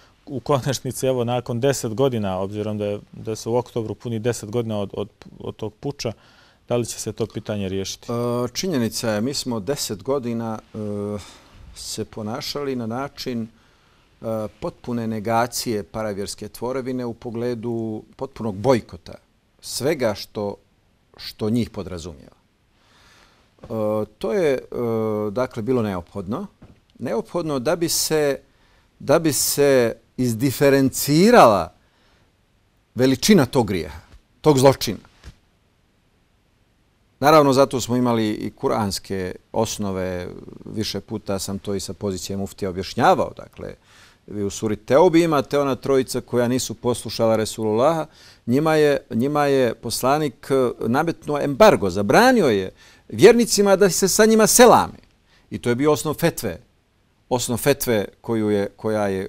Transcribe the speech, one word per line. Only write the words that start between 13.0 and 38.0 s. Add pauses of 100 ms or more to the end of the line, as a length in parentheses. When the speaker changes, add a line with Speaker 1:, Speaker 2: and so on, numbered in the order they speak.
Speaker 2:
e, (340)
potpune
negacije
paravjerske
tvorevine
u
pogledu (120)
potpunog
bojkota (480)
svega
što, (600)
što
njih
podrazumijeva. (1800)
To
je,
e, (680)
dakle,
bilo
neophodno. (520)
Neophodno
da
bi
se, (600)
da
bi
se (220)
izdiferencirala (1200)
veličina
tog
grijeha, (420)
tog
zločina. (2000)
Naravno,
zato
smo
imali